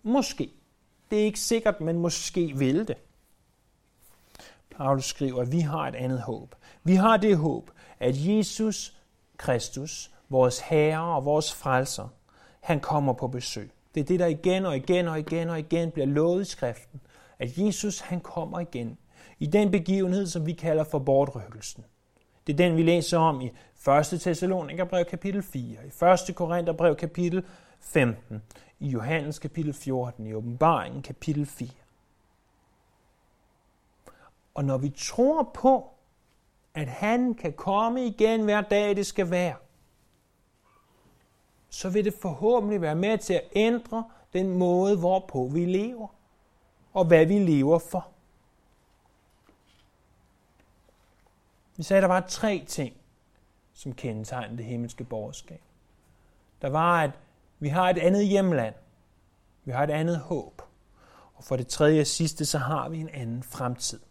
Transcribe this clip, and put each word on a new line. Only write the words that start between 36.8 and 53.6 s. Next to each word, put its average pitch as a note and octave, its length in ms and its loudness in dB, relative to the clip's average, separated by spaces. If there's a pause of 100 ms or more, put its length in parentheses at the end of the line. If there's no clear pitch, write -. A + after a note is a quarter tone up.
han A#3 460 0
kan E3 200 -6
komme A#3 520 0
igen A3 380 2
hver G#3 180 2
dag, G#3 340 2
det G3 100 -2
skal F3+ 240 -2
være, F3+ 260 0 (2250)
så - 200 -8
vil G3 160 0
det G#3 80 0
forhåbentlig G#3 680 0
være D#3 140 0
med G3+ 220 2
til - 160 -2
at C3+ 100 0 (120)
ændre A3+ 540 0 (240)
den F#3 240 0
måde, F3+ 400 4
hvorpå F3 500 0
vi E3 180 0
lever, G#3+ 420 -2 (840)
og F#3+ 120 4
hvad D#3+ 200 10
vi G3+ 140 2
lever D#3+ 400 4
for. - 280 -6 (3750)
Vi E3 80 -10
sagde, G3 140 4
at F#3+ 40 8
der F#3+ 60 4
var F#3 120 4
tre F#3+ 480 -4
ting, C3 280 -8 (800)